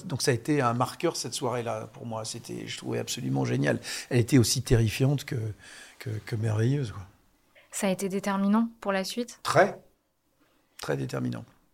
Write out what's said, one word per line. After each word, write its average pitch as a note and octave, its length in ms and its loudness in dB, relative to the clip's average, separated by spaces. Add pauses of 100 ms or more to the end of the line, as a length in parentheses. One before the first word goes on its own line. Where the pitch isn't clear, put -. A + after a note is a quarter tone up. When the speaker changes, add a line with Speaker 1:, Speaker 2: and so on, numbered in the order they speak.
Speaker 1:
Donc - 160 -4
ça - 80 4
a B2 40 6
été D3 280 0
un A#2+ 120 4
marqueur, - 420 0
cette A#2+ 180 -8
soirée-là, A2+ 580 -4
pour C#3 140 -14
moi. A2 180 -6
C'était, A#2 420 -10
je A2 120 -10
trouvais B2 200 -4
absolument C3 460 -2
génial. B2+ 360 0 (300)
Elle B2 100 4
était C3 180 6
aussi A#2+ 240 4
terrifiante B2+ 600 2
que, - 120 -6 (640)
que, - 120 -8 (140)
que - 120 -4
merveilleuse, A2 560 2
quoi. G2 100 -10 (680)
Speaker 2:
Ça - 180 -2
a - 20 4
été F#3 180 -2
déterminant G3+ 600 2 (120)
pour G3+ 120 0
la F#3+ 120 2
suite ? - 380 -6
Speaker 1:
Très, - 380 4 (1000)
très - 160 -2
déterminant. B1 480 -4 (300)